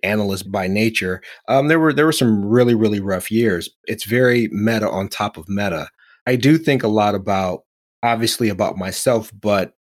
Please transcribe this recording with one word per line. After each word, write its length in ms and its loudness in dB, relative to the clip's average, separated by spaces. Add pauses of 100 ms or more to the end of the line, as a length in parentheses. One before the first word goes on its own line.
analyst 460 -2
by 200 -4
nature, 520 -2 (280)
um, 180 2
there 140 4
were, 100 4
there 140 2
were 80 2
some 320 2
really, 280 4
really 280 2
rough 280 -4
years. 400 0 (180)
It's 180 -8
very 480 2
meta 360 0
on 200 -4
top 260 -6
of 140 -14
meta. 400 -4 (360)
I 120 2
do 200 4
think 240 0
a 60 0
lot 260 2
about, 520 -4 (380)
obviously 440 0
about 300 -2
myself, 600 -4
but 360 -2 (200)